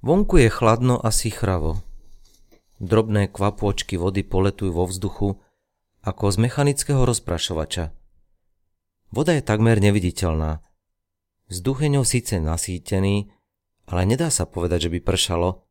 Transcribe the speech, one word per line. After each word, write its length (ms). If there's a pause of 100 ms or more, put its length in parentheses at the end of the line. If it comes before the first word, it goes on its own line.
Vonku 360
je 120
chladno 520
a 80
sichravo. 720 (960)
Drobné 560
kvapôčky 640
vody 240
poletujú 480
vo 160
vzduchu 560 (640)
ako 240
z 80
mechanického 640
rozprašovača. 880 (1200)
Voda 220
je 80
takmer 400
neviditeľná. 800 (880)
Vzduch 340
je 140
ňou 100
síce 320
nasýtený, 960 (560)
ale 160
nedá 240
sa 160
povedať, 440
že 60
by 60
pršalo. 720